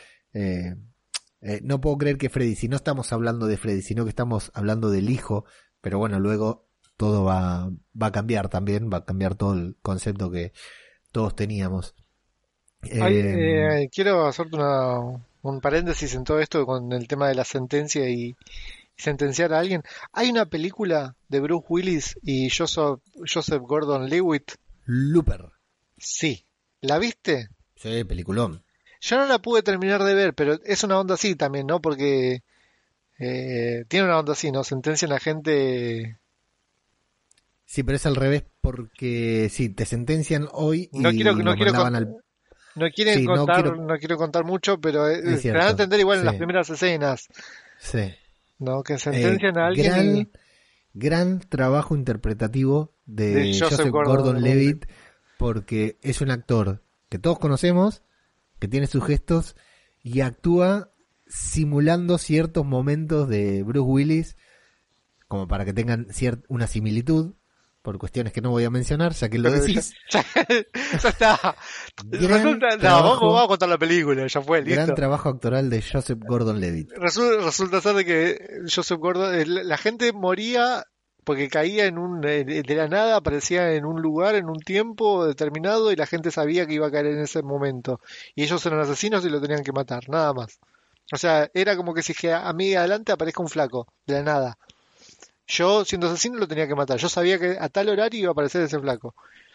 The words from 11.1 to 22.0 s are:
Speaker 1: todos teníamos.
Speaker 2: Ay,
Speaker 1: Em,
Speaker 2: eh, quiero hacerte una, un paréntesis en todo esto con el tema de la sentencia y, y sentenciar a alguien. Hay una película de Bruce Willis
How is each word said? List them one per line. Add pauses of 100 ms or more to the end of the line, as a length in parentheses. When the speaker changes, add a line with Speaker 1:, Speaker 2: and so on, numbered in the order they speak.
Speaker 1:
todos
teníamos. (880)
Speaker 2:
Ay,
Speaker 1:
Em,
Speaker 2:
eh,
quiero
hacerte
una, (440)
un
paréntesis
en
todo
esto
con
el
tema
de
la
sentencia
y,
y (600)
sentenciar
a
alguien. (300)
Hay
una
película (120)
de
Bruce
Willis